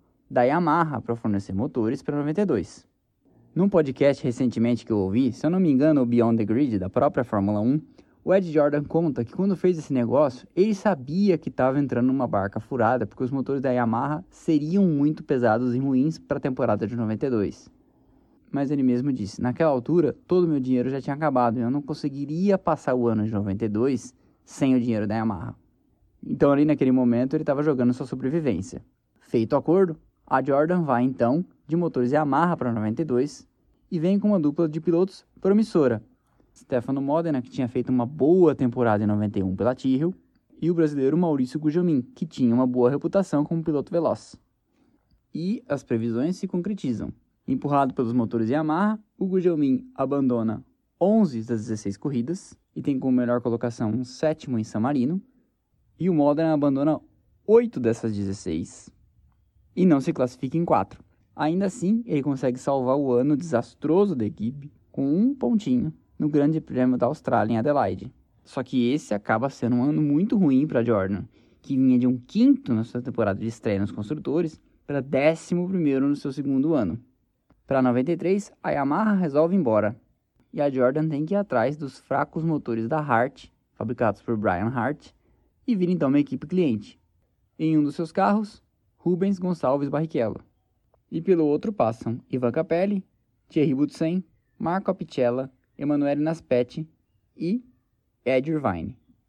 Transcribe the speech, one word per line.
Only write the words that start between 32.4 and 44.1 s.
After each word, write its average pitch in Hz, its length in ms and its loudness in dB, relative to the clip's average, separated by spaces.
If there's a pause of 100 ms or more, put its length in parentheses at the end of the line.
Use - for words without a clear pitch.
pra 123 160 -2
noventa 110 300 -2
e - 20 -4
dois 139 440 -4 (420)
e 175 80 -2
vem 185 200 2
com 208 100 0
uma 202 120 2
dupla 151 280 0
de 156 120 -6
pilotos 175 440 0 (160)
promissora. 180 600 2 (520)
Stefano 131 460 -4
Modena, 147 400 0
que 120 80 -8
tinha - 200 -4
feito 127 220 -4
uma 123 140 2
boa 156 500 4
temporada 117 500 2
em - 20 2
noventa 104 320 0
e 95 40 0
um 92 120 -2
pela 107 200 0
Tyrrell, 135 380 0 (480)
e 160 100 0
o 180 40 2
brasileiro 147 420 2
Maurício 151 440 0
Gugelmin, 151 420 0
que - 240 -10
tinha 123 260 0
uma 127 140 4
boa 123 240 2
reputação 147 540 0
como 165 180 -4
piloto 147 300 -2
veloz. 143 440 -2 (960)